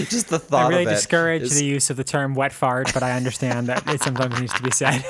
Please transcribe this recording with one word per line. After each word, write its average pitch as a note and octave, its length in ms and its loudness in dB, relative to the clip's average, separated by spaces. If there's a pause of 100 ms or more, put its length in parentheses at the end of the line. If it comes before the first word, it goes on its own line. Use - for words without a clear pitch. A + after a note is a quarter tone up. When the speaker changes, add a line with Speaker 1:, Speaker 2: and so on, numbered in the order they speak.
Speaker 1:
just A3+ 200 -2
the E3 100 0
thought C3 280 2
Speaker 2:
I - 20 4
really F3 160 4
Speaker 1:
of G#2+ 80 2
it - 20 2
Speaker 2:
discourage E3 480 2
Speaker 1:
is C#3 160 0
Speaker 2:
the D3 60 2
use C#3 260 0
of B2+ 60 -6
the C3 80 -4
term C#3 320 -2
wet C3+ 160 2
fart, B2+ 420 0
but B2+ 80 0
I B2+ 140 0
understand B2 500 -2
that B2+ 240 -2
it D3 100 0
sometimes B2+ 400 0
needs A#2+ 140 -4
to - 80 -6
be B2+ 80 -2
said. C3+ 400 0